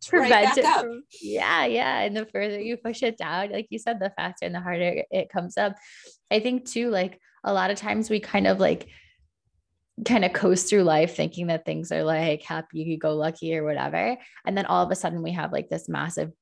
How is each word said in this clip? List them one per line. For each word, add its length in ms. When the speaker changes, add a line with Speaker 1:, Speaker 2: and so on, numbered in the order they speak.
Speaker 1:
right 260
Speaker 2:
prevent 20
Speaker 1:
back 180
Speaker 2:
it 60
Speaker 1:
up. 240
Speaker 2:
from, 140
yeah, 440
yeah. 360
And 140
the 120
further 340
you 160
push 260
it 140
down, 340
like 200
you 80
said, 200
the 180
faster 280
and 100
the 60
harder 500
it 180
comes 280
up. 180
I 80
think 300
too, 200
like, 300
a 100
lot 180
of 60
times 320
we 100
kind 280
of, 120
like, 300
kind 200
of 80
coast 360
through 140
life 320
thinking 320
that 180
things 240
are, 140
like, 400
happy 540
go 180
lucky 400
or 80
whatever. 540
And 120
then 80
all 180
of 80
a 40
sudden 280
we 80
have, 220
like, 160
this 180
massive, 540